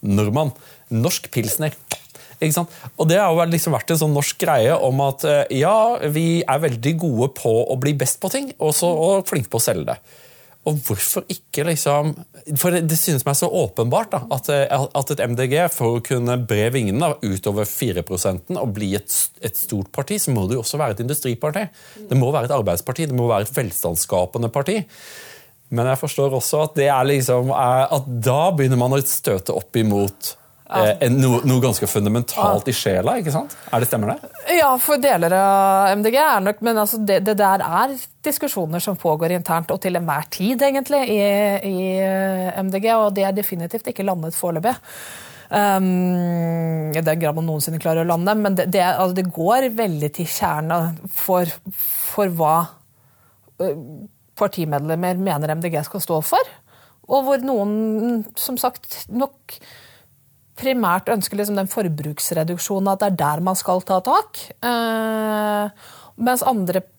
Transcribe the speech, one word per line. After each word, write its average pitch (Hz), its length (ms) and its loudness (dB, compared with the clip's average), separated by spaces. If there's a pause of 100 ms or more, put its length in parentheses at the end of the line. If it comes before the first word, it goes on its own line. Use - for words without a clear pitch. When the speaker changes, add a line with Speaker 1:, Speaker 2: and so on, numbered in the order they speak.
Speaker 1:
Nordmann. 107 480 2 (400)
Norsk 117 400 -2
pilsner. 147 420 -2 (680)
Ikke 156 160 0
sant? 175 160 -4 (240)
Og 156 120 2
det 170 120 6
har 202 120 4
jo 165 40 2
vært, 170 160 2
liksom 160 240 0
vært - 160 -4
en 165 80 2
sånn 151 160 2
norsk - 240 -2
greie 139 320 4
om 135 320 2
at, 139 240 -2
eh, 147 160 4 (160)
ja, 185 160 4 (360)
vi 165 280 2
er 151 280 0
veldig 131 320 -2
gode 135 360 0
på - 160 0 (160)
å 131 120 -2
bli 143 200 0
best - 200 -2
på 185 120 -4
ting, 269 280 -4
og 151 160 0
så, 175 120 2
og 180 400 2
flinke 143 240 -2
på 117 80 0
å 123 120 0
selge 67 220 -2
det. - 60 -18 (680)
Og 151 160 0
hvorfor - 480 -2
ikke - 320 -6
liksom, 147 460 0 (500)
for 175 140 2
det, 175 140 2
det 160 120 2
synes 143 240 0
meg 139 140 0
så 175 100 0
åpenbart 143 640 0
da, - 60 -2 (180)
at, - 160 -6
eh, 139 200 2 (280)
at 139 120 -2
et 143 120 -2
M 120 120 -2
D 131 120 0
G 147 140 2 (100)
for 120 240 0
å 113 80 -2
kunne 123 320 0 (120)
bre 107 240 2
vingene 113 280 0
da, 156 140 0 (100)
utover 101 440 -2
fire 90 360 -2
prosenten 95 560 -4
og 110 160 -4
bli 104 220 -2
et - 100 -8
s-, - 220 -2 (100)
et - 160 -6
stort - 360 -4
parti, 202 280 -4
så - 160 0
må 196 120 2
det 131 100 0
jo 113 60 -4
også 147 160 -4
være 120 160 0
et 117 80 -6
industriparti. 147 600 -4 (440)
Det 127 120 4
må 123 120 4
være 123 160 0
et 143 100 0
arbeidsparti, 120 500 -2
det 127 80 -2
må 120 120 2
være 107 200 2
et - 80 -6
velstandsskapende 95 960 -2
parti. 185 300 -2 (920)
Men 123 200 2
jeg 131 100 -2
forstår 139 380 0
også 151 260 0
at 156 160 -6
det 143 100 4
er 135 160 4
liksom, 127 480 2
eh, 127 300 4 (140)
at 135 120 -8 (160)
da 135 140 2 (100)
begynner 131 320 2
man 131 120 2
å 143 40 2
støte - 560 -2
opp - 240 -2
imot, 101 560 0 (340)
Speaker 2:
Ja. 185 160 2
Speaker 1:
eh, 175 220 2
en, 143 100 4
no-, 127 240 4
noe 127 160 2
ganske 123 320 0
fundamentalt 104 760 0
Speaker 2:
Ja. - 20 -2
Speaker 1:
i 123 80 0
sjela, 101 400 0
ikke 160 160 -4
sant? 233 220 -6 (180)
Er 117 80 2
det, 120 60 -2
stemmer 117 240 -2
det? - 160 -10 (260)
Speaker 2:
Ja, 320 140 6 (100)
for 294 240 2
deler 175 320 4
av 196 600 4
M 208 80 -2
D 226 100 2
G 269 80 4
er 247 220 2
nok, 208 180 -2
men 226 160 0
altså, 214 240 0
det, 202 140 2 (100)
det 214 140 2
der 190 260 4
er 233 300 0 (260)
diskusjoner 196 560 -4
som 190 160 -2
pågår 165 400 0
internt, 170 400 -2
og 190 80 -4
til 185 160 0
enhver 151 320 -2
tid, 233 320 0
egentlig, 277 380 2 (100)
i, 214 60 2 (500)
i, 190 220 -2 (160)
eh, 190 480 -2 (100)
M 190 80 -2
D 196 140 -2
G, 226 100 4
og 214 220 4
det 196 100 2
er 196 80 0
definitivt 196 560 -6
ikke 196 160 -4
landet 165 320 -4
foreløpig. 175 380 -2 (840)
Ehm, 175 1400 0
i 160 80 0
den 160 220 2
grad 151 160 0
man 165 100 -2
noensinne 156 320 -4
klarer 165 240 0
å 175 60 0
lande, 185 260 2
men 202 240 2
det, 185 80 0
det, 185 160 4
altså, 180 320 0
det 185 80 0
går 220 480 2
veldig 165 460 -2
til 156 100 -4
kjerna 160 500 -2 (300)
for, 180 400 0 (640)
for 196 240 0
hva, 160 180 4 (1040)
eh, 175 180 -2 (600)
partimedlemmer 170 800 -2
mener 156 400 -2
M 165 80 -4
D 165 80 -4
G 147 160 0
skal - 160 -8
stå 160 240 -2
for, 453 260 0 (540)
og 262 160 2
hvor 269 160 2
noen, 220 800 0 (160)
som - 160 -4
sagt, - 560 -6
nok - 480 -6 (1000)
primært 214 480 2
ønsker 202 320 -2
liksom 208 160 -2
den 190 160 -2
forbruksreduksjonen, 170 1200 -2
at 190 80 -2
det 208 80 2
er 190 80 2
der 151 240 0
man 185 160 0
skal 185 240 0
ta 190 240 0
tak. 381 380 0 (180)
Eh, 220 1080 0 (500)
mens 254 240 2
andre 190 380 0 (160)